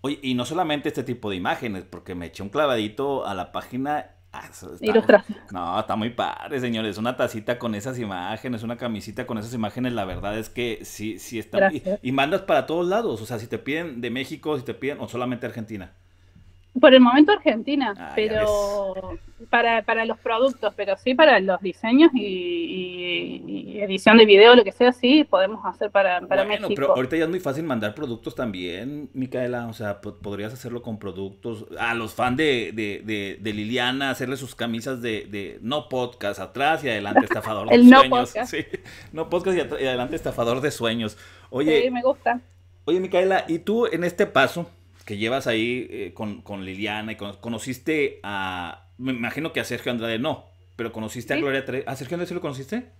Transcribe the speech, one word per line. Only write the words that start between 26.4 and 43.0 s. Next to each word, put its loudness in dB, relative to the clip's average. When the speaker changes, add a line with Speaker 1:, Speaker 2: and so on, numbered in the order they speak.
Speaker 1:
Bueno, -2
Speaker 2:
México. -2
Speaker 1:
pero 4
ahorita -2
ya 2
es -2
muy -2
fácil -4
mandar -4
productos -8
también, -8
Micaela, -4
o -10
sea, -6
po-, -12
podrías -8
hacerlo -10
con -8
productos. -10
A -2
los -6
fans 0
de, 0
de, -6
de, -6
de -6
Liliana, -4
hacerle -6
sus -14
camisas -6
de, -6
de -10
no -4
podcast, -6
atrás -2
y -2
adelante, 2
Speaker 2:
<laughs> 0
Speaker 1:
estafador -4
de 8
Speaker 2:
El 12
no 12
Speaker 1:
sueños. 4
Speaker 2:
podcast. -6
Speaker 1:
Sí, -4
no -8
podcast 0
y 2
at-, -4
y 0
adelante, -2
estafador -2
de -2
sueños. -2
Oye, 4
Speaker 2:
Sí, 2
me -4
gusta. 0
Speaker 1:
oye, 0
Micaela, 2